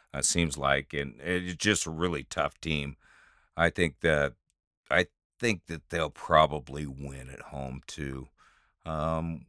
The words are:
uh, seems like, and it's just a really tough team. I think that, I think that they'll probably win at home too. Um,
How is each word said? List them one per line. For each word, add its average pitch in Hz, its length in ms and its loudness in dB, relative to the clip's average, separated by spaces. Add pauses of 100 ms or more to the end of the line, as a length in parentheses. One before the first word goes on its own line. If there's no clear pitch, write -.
(120)
uh, 69 100 -6
seems 76 360 2
like, 69 340 0
and 67 280 -6
it's 90 340 -4
just 101 320 0
a 82 40 -6
really 80 340 -2
tough - 360 -4
team. 73 360 -4 (600)
I 82 140 4
think 82 300 0
that, 73 340 4 (560)
I 87 160 4 (320)
think 113 300 -2
that 80 200 -10
they'll 80 220 -2
probably 73 760 2
win 67 440 -10
at 64 100 -14
home 67 460 -10
too. 67 420 -8 (560)
Um, 80 640 -2